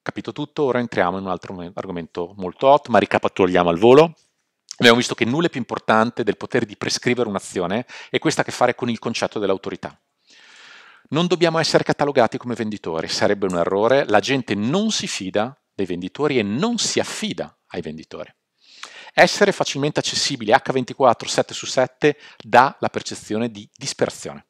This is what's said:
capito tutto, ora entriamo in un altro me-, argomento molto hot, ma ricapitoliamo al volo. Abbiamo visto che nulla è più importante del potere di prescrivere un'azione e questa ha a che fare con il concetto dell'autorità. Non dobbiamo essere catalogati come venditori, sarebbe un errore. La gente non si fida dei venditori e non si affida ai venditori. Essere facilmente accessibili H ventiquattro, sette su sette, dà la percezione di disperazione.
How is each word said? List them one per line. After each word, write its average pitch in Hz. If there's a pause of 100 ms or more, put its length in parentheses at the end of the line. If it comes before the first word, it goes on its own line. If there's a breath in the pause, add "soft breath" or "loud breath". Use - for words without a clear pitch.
capito -
tutto, 147
ora 127
entriamo 95
in 98
un 98
altro 90
me-, 87
argomento 87
molto 92
hot, 143
ma 113
ricapitoliamo 92
al 85
volo. 139 (640)
Abbiamo 117
visto 120
che 113
nulla 156
è -
più 139
importante 113
del 101
potere 117
di 107
prescrivere 120
un'azione 98 (240 loud breath)
e 123
questa -
ha -
a -
che -
fare 123
con 123
il 117
concetto -
dell'autorità. 98 (1120 loud breath)
Non 160
dobbiamo 165
essere 151
catalogati 139
come 120
venditori, 98
sarebbe 101
un 92
errore. 104
La 104
gente 117
non 156
si -
fida 104 (140)
dei 101
venditori 92
e 110
non 170
si -
affida 95 (140)
ai 92
venditori. 80 (800 loud breath)
Essere 180
facilmente 147
accessibili 120
H 131
ventiquattro, 127
sette -
su -
sette, 135 (220 loud breath)
dà 120
la 113
percezione 110
di 104
disperazione. -